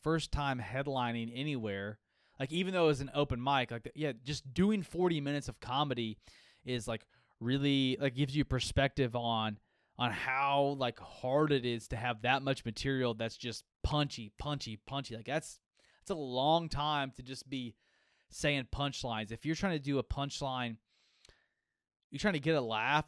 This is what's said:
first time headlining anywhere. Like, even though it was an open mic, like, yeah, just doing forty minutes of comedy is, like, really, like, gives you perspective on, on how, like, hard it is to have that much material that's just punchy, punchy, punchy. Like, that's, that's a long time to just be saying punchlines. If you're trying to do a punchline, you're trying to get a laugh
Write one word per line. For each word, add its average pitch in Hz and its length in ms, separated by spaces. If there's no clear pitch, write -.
first 156 280
time 139 280
headlining 120 760
anywhere. 107 640
Like, 135 120
even 185 220
though 180 100
it 160 40
was 139 140
an 139 140
open 139 280
mic, 131 280
like, 117 240
yeah, 147 160
just 135 300
doing 196 300
forty 170 380
minutes 143 260
of 123 120
comedy 123 580
is, 123 220
like, 113 200
really, 135 600
like, 135 160
gives 135 200
you 147 80
perspective 131 720
on, 113 420
on 123 140
how, 139 640
like, 123 220
hard 147 520
it 127 140
is 117 220
to 123 80
have 113 260
that 135 220
much 135 220
material 127 500
that's 113 220
just 120 260
punchy, 143 540
punchy, 131 480
punchy. 135 300
Like, 110 100
that's, 147 340
that's - 100
a 185 40
long 151 540
time 143 460
to 131 80
just 131 260
be 127 240
saying 143 420
punchlines. 117 600
If 113 140
you're 160 100
trying 175 220
to 139 60
do 139 140
a 123 60
punchline, 131 720
you're 143 80
trying 202 140
to 151 60
get 156 160
a 139 60
laugh 120 460